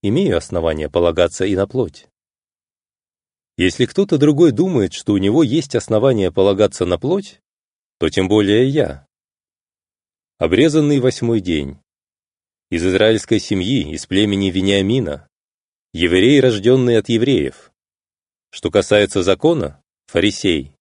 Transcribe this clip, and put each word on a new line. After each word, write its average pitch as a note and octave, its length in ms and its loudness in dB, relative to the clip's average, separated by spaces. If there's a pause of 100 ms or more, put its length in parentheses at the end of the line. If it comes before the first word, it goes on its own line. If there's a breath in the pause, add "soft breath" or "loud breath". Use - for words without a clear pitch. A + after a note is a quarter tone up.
имею A#2+ 340 0
основания D#2+ 520 -4
полагаться E2+ 560 0
и G2+ 100 -2
на G2 120 0
плоть. B2 400 -6 (1500)
Если F2+ 280 0
кто-то G3 320 -2
другой D3 360 4
думает, B2+ 400 -2
что - 200 -6
у G2+ 60 2
него G#2 240 2
есть C#3+ 320 -2
основания A2 580 0
полагаться G2 540 0
на F2 120 -2
плоть, F#3 420 -6 (580)
то D#2+ 100 -2
тем F#2+ 200 -2
более G#2 380 2
я. G#2+ 400 -4 (1300)
Обрезанный D3 640 2
восьмой A#2+ 420 0
день. D2 360 -4 (920)
Из E2 160 -4
израильской G#2+ 520 2
семьи, F#2+ 540 -4
из D#2 140 -12
племени G2 440 0
Вениамина. G2 760 -2 (640)
Еврей, F#2 480 2
рождённый B2 560 2
от G#2+ 140 -2
евреев. A2+ 600 -2 (800)
Что - 200 -8
касается G2+ 520 2
закона, F#2+ 600 0 (240)
фарисей. E2+ 760 -2